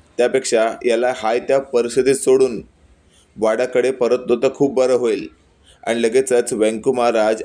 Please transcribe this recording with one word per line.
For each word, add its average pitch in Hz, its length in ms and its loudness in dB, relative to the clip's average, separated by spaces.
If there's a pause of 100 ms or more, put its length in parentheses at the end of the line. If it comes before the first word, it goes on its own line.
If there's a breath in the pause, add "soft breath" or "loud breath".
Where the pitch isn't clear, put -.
(180)
त्यापेक्षा 120 520 0 (160)
याला 120 300 0
हाय 117 240 -2
त्या 135 180 0
परिस्थितीत 127 560 0
सोडून 131 460 2 (760 soft breath)
वाड्याकडे 120 540 0
परतलो 123 460 0
तर 127 180 0
खूप 139 200 0
बरं 127 200 2
होईल. 110 340 -2 (580 soft breath)
आणि 117 160 -2
लगेचच 123 500 0
वेंकू 110 400 0
महाराज 113 520 0